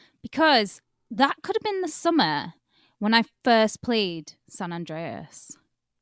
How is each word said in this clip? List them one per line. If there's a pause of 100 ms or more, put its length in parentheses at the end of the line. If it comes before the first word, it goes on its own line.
(220)
because (280)
that
could
have
been
the
summer (460)
when
I (200)
first
played (160)
San
Andreas. (440)